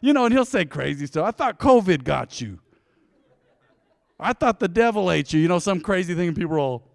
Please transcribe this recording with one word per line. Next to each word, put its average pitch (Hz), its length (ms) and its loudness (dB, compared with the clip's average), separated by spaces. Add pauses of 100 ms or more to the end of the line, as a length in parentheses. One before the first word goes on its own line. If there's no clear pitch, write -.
you 277 140 4
know, 254 100 4
and 233 80 2
he'll 254 140 2
say 202 180 0
crazy 143 420 -6
stuff. 156 200 -4
"I 220 40 0
thought 240 280 -6
covid 185 460 4
got 127 360 -4
you. 101 180 -10 (1600)
I 208 140 -4
thought 240 280 -2
the 190 80 0
devil 208 420 2
ate 151 220 -2
you." 156 80 2
You 165 80 2
know, 180 100 2
some 190 220 -2
crazy 185 340 -2
thing, 175 140 -2
and 156 80 -4
people 160 180 -4
are 156 40 0
all 131 360 -4